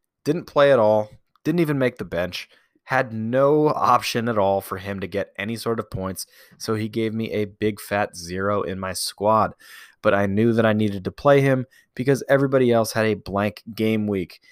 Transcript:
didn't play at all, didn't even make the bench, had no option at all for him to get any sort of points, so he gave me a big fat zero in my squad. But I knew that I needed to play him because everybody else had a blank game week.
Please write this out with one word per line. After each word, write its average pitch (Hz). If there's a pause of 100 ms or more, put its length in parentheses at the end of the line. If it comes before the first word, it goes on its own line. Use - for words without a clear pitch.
(240)
didn't 151
play 143
at 127
all, 107 (340)
didn't 165
even 151
make 127
the 104
bench, 87 (360)
had 131
no 135
option 120
at 113
all 98
for 98
him 98
to 95
get 95
any 107
sort 113
of -
points, 95 (320)
so -
he 110
gave 110
me 113
a 104
big 104
fat -
zero 95
in 95
my 95
squad. 104 (500)
But 107
I 101
knew 110
that 110
I 110
needed 104
to 95
play 143
him 135 (280)
because 127
everybody 135
else 113
had 110
a 107
blank 98 (120)
game 110
week. 98 (120)